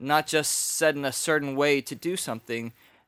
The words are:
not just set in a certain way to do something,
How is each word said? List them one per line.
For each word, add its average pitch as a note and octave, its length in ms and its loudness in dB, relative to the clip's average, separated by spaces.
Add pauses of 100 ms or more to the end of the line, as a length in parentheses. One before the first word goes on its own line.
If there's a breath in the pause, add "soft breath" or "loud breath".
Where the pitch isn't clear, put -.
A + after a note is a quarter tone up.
not D3 260 2
just D3+ 260 0
set - 440 2
in C#3+ 80 -4
a - 80 0
certain C#3+ 420 0
way C#3+ 280 4
to D3 120 -10
do F3 220 -4
something, A#2 560 -6 (360 soft breath)